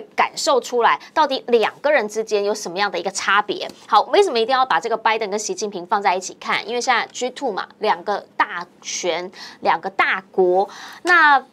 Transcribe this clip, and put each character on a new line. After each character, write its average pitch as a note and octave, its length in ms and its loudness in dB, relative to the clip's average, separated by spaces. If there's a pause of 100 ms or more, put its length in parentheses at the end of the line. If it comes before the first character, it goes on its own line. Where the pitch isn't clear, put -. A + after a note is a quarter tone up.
(160)
感 - 220 0
受 D4 200 0
出 A#3+ 260 0
来， D#3+ 140 4 (160)
到 D#4 140 4
底 C4 200 -4
两 A3 320 2
个 D4 120 0
人 A#3+ 160 2
之 G#3+ 160 -6
间 G#3 220 -2
有 G3+ 100 0
什 G#3 160 -10
么 E3+ 60 -8
样 G3+ 120 0
的 F#3 80 -6
一 F3 60 -6
个 F#3 80 -4
差 G3+ 300 2
别。 - 280 -6 (160)
好， G#3 180 4
为 D4+ 200 4
什 F4+ 80 0
么 A#3 80 0
一 A3+ 60 0
定 B3 80 -2
要 B3+ 120 2
把 E3+ 140 0
这 A3+ 80 -6
个 A3 80 -2
拜 A3 240 0
登 A3 100 -4
跟 G3+ 80 -4
习 G#3 160 -6
近 G#3 160 -6
平 F3 160 -10
放 G3+ 160 0
在 F#3+ 140 2
一 F#3+ 60 -4
起 F3+ 180 -14
看？ G3 260 -2
因 G#3+ 80 -8
为 A#3+ 60 -2
现 A#3+ 160 2
在 G3 160 0
G B3 180 -6
two B3 220 -4
嘛， - 160 -6 (120)
两 F#3 260 0
个 G3+ 200 -4 (120)
大 F3+ 280 -2 (160)
权， F3+ 480 -4 (300)
两 D#3+ 220 0
个 F#3 80 -8
大 G3 420 -2
国。 F#3+ 380 2 (340)
那 D#4+ 340 6 (160)